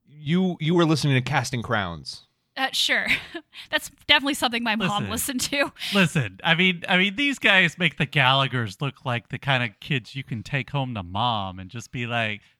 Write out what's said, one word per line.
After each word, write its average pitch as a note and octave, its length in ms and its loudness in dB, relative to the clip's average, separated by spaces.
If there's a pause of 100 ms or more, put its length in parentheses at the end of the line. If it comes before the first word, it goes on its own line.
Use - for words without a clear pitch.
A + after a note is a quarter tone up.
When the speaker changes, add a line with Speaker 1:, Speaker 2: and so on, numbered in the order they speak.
Speaker 1:
You, D#3+ 520 0
you D#3 140 0
were E3+ 120 6
listening D3 280 4
to B2+ 80 4
Casting B2 400 -2
Crowns. F#2+ 640 -4 (340)
Speaker 2:
Uh, C4+ 160 0
sure. A#3+ 320 0 (340)
<laughs> - 300 -20
That's - 220 -4 (160)
definitely D4 260 4
something A#3+ 300 -2
my A3 120 0
mom G#3 340 -2
Speaker 3:
Listen. B3+ 280 -4
Speaker 2:
listened - 40 -4
to. C#4+ 300 0 (220)
Speaker 3:
Listen, D3 500 2
I E3 120 2
mean, F3+ 340 2
I F#3 80 4
mean, G3 200 0
these C#4+ 200 0
guys F#3 400 4
make E3+ 200 0
the D3 100 0
Gallaghers C3 760 2
look C#3 240 -6
like A#2+ 240 -4
the B2 80 -6
kind C3 260 0
of G#2+ 160 -6
kids C3 360 -6
you C3+ 80 -8
can A2 180 -8
take C3+ 300 -6
home B2+ 240 -4
to G2 80 -6
mom F#2+ 560 -2
and F#2 100 -14
just - 220 -16
be A#2+ 160 -6
like, A2 340 -2 (180)